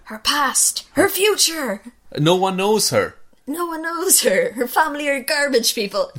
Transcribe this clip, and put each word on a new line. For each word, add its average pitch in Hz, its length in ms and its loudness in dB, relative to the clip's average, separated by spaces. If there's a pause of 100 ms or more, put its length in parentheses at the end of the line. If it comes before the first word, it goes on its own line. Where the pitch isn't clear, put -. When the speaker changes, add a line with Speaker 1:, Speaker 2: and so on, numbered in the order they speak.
Speaker 1:
Her 220 140 -12
past. - 760 0
Her 359 140 4
future. 330 760 0 (360)
Speaker 2:
No 156 160 4
one 185 220 0
knows 202 340 2
her. 98 240 0 (300)
Speaker 1:
No 339 220 -6
one 320 160 -6
knows 339 400 0
her. 190 300 2
Her 240 160 -4
family 294 400 0
are 277 120 0
garbage 285 540 0
people. 196 440 -2